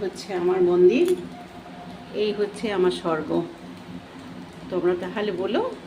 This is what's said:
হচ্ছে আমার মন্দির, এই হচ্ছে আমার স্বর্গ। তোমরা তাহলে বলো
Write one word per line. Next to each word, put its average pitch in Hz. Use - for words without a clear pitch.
হচ্ছে 190
আমার 180
মন্দির, 185
এই 208
হচ্ছে 208
আমার 180
স্বর্গ। 165
তোমরা 180
তাহলে 202
বলো 220